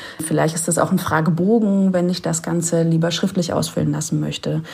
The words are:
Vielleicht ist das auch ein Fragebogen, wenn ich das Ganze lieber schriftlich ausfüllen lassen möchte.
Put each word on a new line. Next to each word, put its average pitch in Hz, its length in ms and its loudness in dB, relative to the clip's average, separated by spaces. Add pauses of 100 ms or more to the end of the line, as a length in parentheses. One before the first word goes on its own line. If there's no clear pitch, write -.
(220)
Vielleicht 156 320 0
ist - 140 -4
das 165 80 0
auch - 160 0
ein 180 60 2
Fragebogen, 185 960 2
wenn 175 160 2
ich 180 100 -2
das 165 220 -4
Ganze 165 400 0
lieber 165 300 2
schriftlich 185 420 -2
ausfüllen 151 380 0
lassen 151 280 -2
möchte. 151 420 -4 (120)